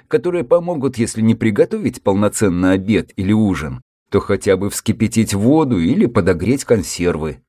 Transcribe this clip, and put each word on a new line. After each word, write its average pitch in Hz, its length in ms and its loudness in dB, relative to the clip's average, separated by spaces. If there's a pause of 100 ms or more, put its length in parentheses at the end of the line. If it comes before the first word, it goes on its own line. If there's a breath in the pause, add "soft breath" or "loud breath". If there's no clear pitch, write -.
которые 175 380 0
помогут, 170 540 0
если 110 220 -2
не 113 140 4
приготовить 123 720 0
полноценный 98 680 2
обед 98 420 0
или 98 160 -2
ужин, 76 500 -2 (260)
то 98 120 2
хотя 95 360 0
бы 98 140 -4
вскипятить 110 640 -2
воду 120 460 2
или 135 260 2
подогреть 95 580 0
консервы. 80 840 -2